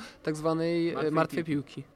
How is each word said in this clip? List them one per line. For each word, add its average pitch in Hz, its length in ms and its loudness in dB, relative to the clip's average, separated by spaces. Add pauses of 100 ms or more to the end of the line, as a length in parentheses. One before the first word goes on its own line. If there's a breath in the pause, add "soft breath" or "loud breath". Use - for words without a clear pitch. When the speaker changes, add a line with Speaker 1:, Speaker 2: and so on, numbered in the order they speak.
(240 loud breath)
Speaker 1:
tak 156 120 -2
zwanej, 165 540 2
e, - 40 -2
Speaker 2:
Martwej 156 180 0
Speaker 1:
martwej 160 320 2
Speaker 2:
piłki. 147 320 -2
Speaker 1:
piłki. 139 200 -12